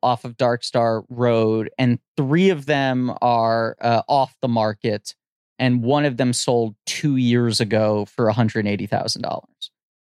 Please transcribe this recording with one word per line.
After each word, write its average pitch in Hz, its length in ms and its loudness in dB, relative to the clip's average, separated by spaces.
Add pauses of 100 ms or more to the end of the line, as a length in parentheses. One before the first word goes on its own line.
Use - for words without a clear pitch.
off 123 220 0
of 120 100 -14
Dark 120 300 0
Star 113 440 0
Road, 113 680 0
and 123 220 2 (180)
three 160 320 2
of 147 160 -2
them 131 560 0
are, 113 580 0
uh, 117 300 2
off 135 320 0
the 135 80 -2
market, 110 680 -2 (420)
and 123 260 0
one 143 220 2
of 127 120 -2
them 123 160 0
sold 117 420 -2 (100)
two 147 300 -2
years 120 460 2
ago 107 440 0
for 117 220 -2
a 107 60 2
hundred 110 340 0
eighty 101 200 -4
thousand - 340 -4
dollars. - 500 -10 (480)